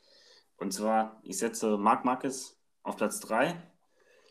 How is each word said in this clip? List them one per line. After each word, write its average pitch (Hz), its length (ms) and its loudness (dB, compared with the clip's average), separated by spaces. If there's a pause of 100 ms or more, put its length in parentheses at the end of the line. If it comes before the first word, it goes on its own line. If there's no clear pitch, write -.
(560)
Und 95 160 -4
zwar, 107 500 0
ich - 160 -8
setze 113 380 0
Marc 110 280 4
Marquez 127 520 -2 (260)
auf 101 140 -6
Platz - 240 -2
drei. 131 340 2 (760)